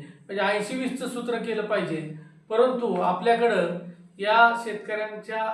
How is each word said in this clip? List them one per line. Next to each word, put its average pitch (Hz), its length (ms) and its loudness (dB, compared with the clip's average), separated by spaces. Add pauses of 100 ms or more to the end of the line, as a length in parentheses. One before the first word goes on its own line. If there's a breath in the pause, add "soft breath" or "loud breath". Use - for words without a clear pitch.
(260 loud breath)
म्हणजे 196 180 -4
ऐंशी 285 320 0
वीसचं 254 320 -4
सूत्र 233 300 -4
केलं 214 240 -4
पाहिजे. 160 540 -2 (340 loud breath)
परंतु 233 520 2
आपल्याकडं 196 760 2 (420 loud breath)
या 226 340 6 (100)
शेतकऱ्यांच्या 214 880 -6